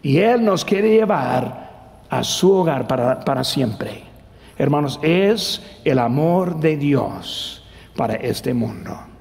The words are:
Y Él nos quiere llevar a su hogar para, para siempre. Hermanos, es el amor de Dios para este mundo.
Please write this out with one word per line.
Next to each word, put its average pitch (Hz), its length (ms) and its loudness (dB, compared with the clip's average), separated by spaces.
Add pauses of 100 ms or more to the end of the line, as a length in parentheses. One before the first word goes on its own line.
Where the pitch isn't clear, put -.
Y 139 160 2
Él 233 260 4
nos 190 180 2
quiere 214 280 2
llevar 185 800 0 (400)
a 123 120 -2
su 185 300 2
hogar 160 340 2
para, 127 340 0
para 131 240 -2
siempre. 107 580 -4 (560)
Hermanos, 139 440 0
es 190 840 0
el 131 140 2
amor 160 640 0
de 156 160 2
Dios 113 880 -4 (320)
para 110 200 -2
este 123 360 -4
mundo. 107 420 -6 (260)